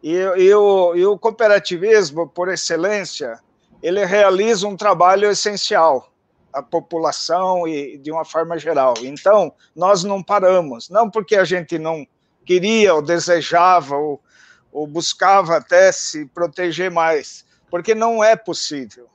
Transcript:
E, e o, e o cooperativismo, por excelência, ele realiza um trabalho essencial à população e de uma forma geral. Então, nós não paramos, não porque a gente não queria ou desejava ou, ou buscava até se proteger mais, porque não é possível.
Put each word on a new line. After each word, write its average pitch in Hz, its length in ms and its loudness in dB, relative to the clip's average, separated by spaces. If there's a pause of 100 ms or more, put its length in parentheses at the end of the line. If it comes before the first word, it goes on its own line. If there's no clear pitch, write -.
E, 151 140 -8
e 185 380 4
o, 196 420 4
e 180 100 2
o 208 100 0
cooperativismo, 202 1080 0
por 175 220 -6
excelência, 170 880 -6 (420)
ele 190 240 -2
realiza 196 640 2
um 202 100 -8
trabalho 190 540 2
essencial 180 800 0 (420)
à 135 100 -8
população 170 1040 -4
e 143 300 -8
de 139 120 -14
uma 160 140 -6
forma 165 340 -6
geral. 139 440 0
Então, 160 500 0 (220)
nós 180 280 0
não 196 200 -6
paramos, 180 680 0
não 208 220 0
porque 214 260 -2
a 185 80 2
gente 170 340 -6
não 156 280 -8 (400)
queria 196 480 2
ou 151 80 0
desejava 170 920 2
ou, 147 280 -6 (500)
ou 151 140 -8
buscava 170 680 0
até 180 360 4
se 151 320 -10
proteger 175 680 -6
mais, 160 540 -4 (260)
porque 175 240 -2
não 226 300 -2
é 220 100 6
possível. 143 800 -10